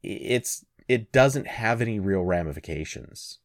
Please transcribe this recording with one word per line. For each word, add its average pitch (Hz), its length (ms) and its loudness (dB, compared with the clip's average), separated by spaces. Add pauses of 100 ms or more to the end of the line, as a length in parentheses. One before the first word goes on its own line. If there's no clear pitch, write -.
i-, 98 60 -10
it's, - 560 -4 (240)
it 117 240 0
doesn't 131 340 6
have 113 360 -2
any 113 180 0
real 95 220 2
ramifications. 80 1200 -4